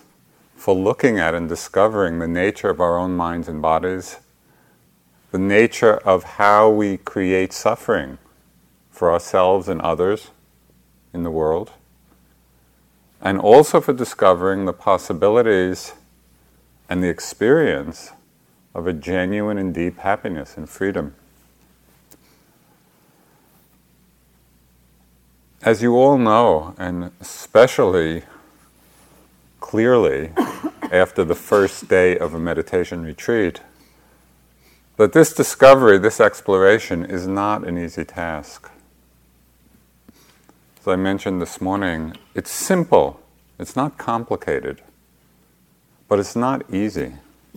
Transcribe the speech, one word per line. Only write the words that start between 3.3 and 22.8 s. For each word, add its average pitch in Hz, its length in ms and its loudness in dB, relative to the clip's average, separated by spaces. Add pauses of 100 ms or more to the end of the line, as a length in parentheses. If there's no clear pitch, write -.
and 78 140 -12
bodies, 82 560 -2 (1120)
the 98 60 -8
nature 104 600 2
of 92 240 0 (120)
how 104 340 4
we 104 280 0
create 92 560 -2
suffering 90 640 -4 (760)
for - 180 -2
ourselves 92 600 0
and 85 100 -6
others 85 520 -4 (840)
in 85 100 -8
the 85 80 -8
world, 80 400 -4 (1500)
and 98 180 -2
also 143 400 6
for 143 140 -2
discovering 98 720 0
the 90 80 -4
possibilities 95 1200 0 (960)
and 92 120 -4
the 90 60 0
experience 90 1040 -2 (640)
of 87 100 -8
a 90 60 -4
genuine 92 640 -4
and 95 160 -6
deep 85 260 -6
happiness 98 580 -6
and 78 120 -16
freedom. 92 460 -6 (4000)